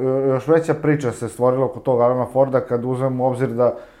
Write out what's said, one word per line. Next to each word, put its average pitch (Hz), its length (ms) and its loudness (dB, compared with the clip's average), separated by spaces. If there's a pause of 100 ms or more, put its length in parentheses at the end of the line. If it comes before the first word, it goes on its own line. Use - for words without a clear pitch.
(280)
još 131 200 0
veća 160 260 2
priča 147 380 0
se 113 160 -6
stvorila 127 360 0
oko 120 160 -4
tog 123 200 0
Alana 123 260 2
Forda, 131 340 2
kad 120 240 -4
uzmemo 127 400 -2
u - 20 2
obzir 127 220 -2
da 117 260 0 (260)